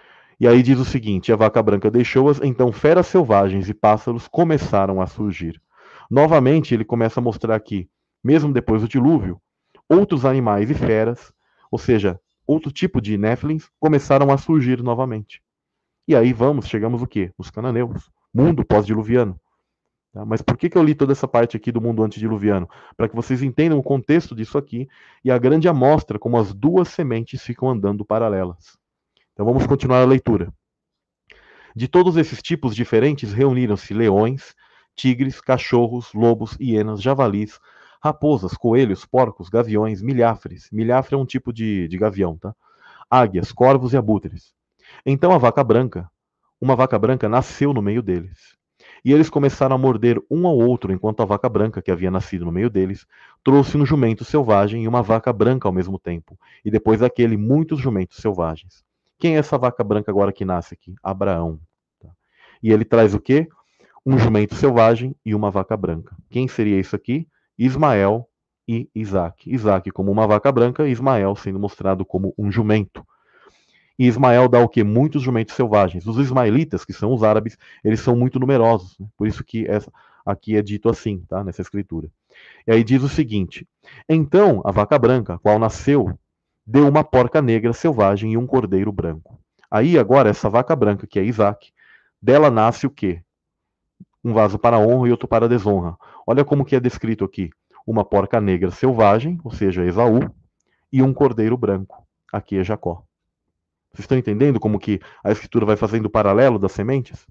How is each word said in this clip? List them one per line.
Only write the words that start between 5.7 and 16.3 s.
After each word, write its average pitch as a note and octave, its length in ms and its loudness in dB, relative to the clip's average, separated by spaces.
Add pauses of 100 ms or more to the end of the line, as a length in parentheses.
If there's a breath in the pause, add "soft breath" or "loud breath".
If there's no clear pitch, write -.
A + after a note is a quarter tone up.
Novamente, D3+ 640 4
ele A2+ 120 -2
começa A#2 340 -2
a A#2+ 40 -4
mostrar A2+ 320 -2
aqui, G2+ 320 -8 (360)
mesmo D3 280 2
depois A2+ 300 -2
do A2+ 60 -4
dilúvio, A#2+ 520 0 (480 soft breath)
outros F3+ 380 2
animais A#2 460 0
e - 20 0
feras, A2+ 580 -2 (380)
ou B2 80 -4
seja, G2+ 400 0 (300)
outro D3+ 240 -2
tipo F3+ 300 -4
de G#2 160 -4
Néfilins, B2 520 -4 (120)
começaram C#3 500 2
a C#3 60 2
surgir B2+ 440 0
novamente. A#2+ 640 -6 (640)
E F3+ 80 4
aí B2 160 4